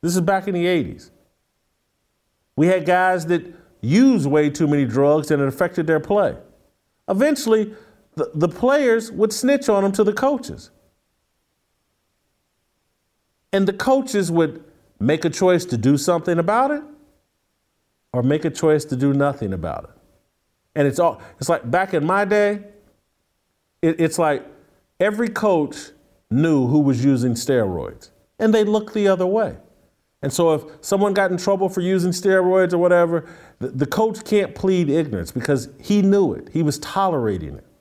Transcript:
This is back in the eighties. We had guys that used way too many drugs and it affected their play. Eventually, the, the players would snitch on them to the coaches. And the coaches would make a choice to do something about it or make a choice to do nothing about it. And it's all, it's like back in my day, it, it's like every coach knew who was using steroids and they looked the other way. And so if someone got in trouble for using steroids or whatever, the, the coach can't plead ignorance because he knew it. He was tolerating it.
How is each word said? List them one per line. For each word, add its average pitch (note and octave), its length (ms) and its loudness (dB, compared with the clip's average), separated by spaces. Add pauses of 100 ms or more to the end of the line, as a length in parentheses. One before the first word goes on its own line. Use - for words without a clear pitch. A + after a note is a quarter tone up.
This F3 160 -2
is F#3 40 2
back F#3+ 280 -2
in G3 60 -4
the F3 120 0
eighties. E3 460 -4 (1400)
We D3+ 100 2
had F3+ 180 2
guys F3+ 420 2
that E3+ 180 0 (360)
used G3+ 460 4
way D3 240 2
too D#3 160 -2
many C#3+ 180 2
drugs C#3+ 460 2
and D3 100 2
it C#3 60 2
affected E3+ 400 -2
their D#3 140 2
play. F#3+ 360 0 (720)
Eventually, A3 680 0 (440)
the, - 180 -6
the D#3+ 140 0
players A3+ 640 0
would G#3+ 200 0
snitch C#4 360 0
on G3+ 160 2
them G3 80 0
to G#3 100 0
the G#3 100 2
coaches. C4 600 -4 (2750)
And G3 160 2
the G3 40 -2
coaches G#3 600 0
would E3 320 0 (340)
make D3+ 260 0
a E3+ 60 2
choice F3+ 360 2
to B2 100 -4
do B2+ 200 2
something E3+ 440 0
about A#3 320 0
it D4 100 -6 (1300)
or B2 120 -2
make D3+ 200 0
a E3 60 -2
choice D3+ 360 0
to C3 100 -6
do C#3 160 0
nothing C#3 400 -2
about E2 320 -8
it. - 60 -20 (840)
And D3 120 0
it's C3+ 140 -2
all, E3+ 200 0 (200)
it's C3 80 -8
like D#3+ 200 -2
back F#3 240 0
in D3+ 120 -2
my F#3+ 200 2
day, G#3 380 0 (1200)
it, E3 180 0
it's D#3+ 160 0
like D3+ 280 -2 (560)
every G#3 280 0
coach F#3 480 -2 (540)
knew C#3 380 2
who D3 100 2
was C3+ 260 2
using B2+ 280 2
steroids G2+ 800 -4 (280)
and A3 160 2
they A3 80 4
looked G#3+ 320 -2
the G#3 140 2
other F#3 180 2
way. F#3+ 300 -2 (640)
And C#3 120 -6
so E3 200 2
if D3+ 100 -2 (180)
someone G3 340 0
got G3 180 2
in F3+ 40 -2
trouble F#3+ 320 0
for F#3 120 -4
using F3+ 320 0
steroids F#3 600 2
or F3+ 60 0
whatever, E3+ 460 2 (360)
the, A#2+ 80 -6
the C3 180 -2
coach G#3+ 380 -2
can't G3+ 300 0
plead F3+ 340 -2
ignorance C3+ 440 -2
because B2+ 360 -2 (120)
he G#3 220 0
knew G3 300 2
it. - 200 -12
He D#3+ 100 0
was G3 160 -2
tolerating A2+ 760 -2
it. - 120 -18 (140)